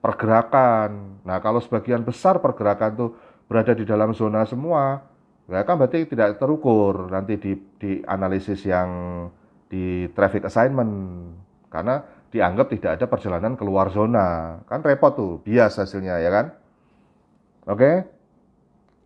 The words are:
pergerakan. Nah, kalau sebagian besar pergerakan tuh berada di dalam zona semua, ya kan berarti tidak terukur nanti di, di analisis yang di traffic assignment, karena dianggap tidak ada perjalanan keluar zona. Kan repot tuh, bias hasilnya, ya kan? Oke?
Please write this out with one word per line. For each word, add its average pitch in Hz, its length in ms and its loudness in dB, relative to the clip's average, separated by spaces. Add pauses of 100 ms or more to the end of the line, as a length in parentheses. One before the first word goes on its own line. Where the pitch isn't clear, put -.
pergerakan. 110 1200 2
Nah, 92 160 -4
kalau 110 160 0
sebagian 117 480 -2
besar 175 400 2
pergerakan 110 460 0 (100)
tuh 117 100 -2 (380)
berada 113 240 2
di 107 160 -2
dalam 107 240 2
zona 107 320 0
semua, 139 560 -2 (480)
ya 95 160 -2
kan 170 160 0
berarti 160 240 2
tidak 107 320 2
terukur 107 720 2
nanti 98 320 -4
di, 98 120 -4 (280)
di 101 100 -6 (140)
analisis 95 640 -2
yang 90 200 0 (840)
di 92 400 -4
traffic 101 320 2
assignment, 117 480 2 (800)
karena 110 320 -4 (240)
dianggap 107 480 0
tidak 92 140 -4 (100)
ada - 80 0
perjalanan 107 480 -4
keluar 98 320 0
zona. 90 800 0
Kan 147 160 -6
repot 143 320 4
tuh, 98 240 -4
bias 110 400 4
hasilnya, 92 400 -4
ya 82 80 2
kan? 104 180 2 (1160)
Oke? 123 280 4 (1120)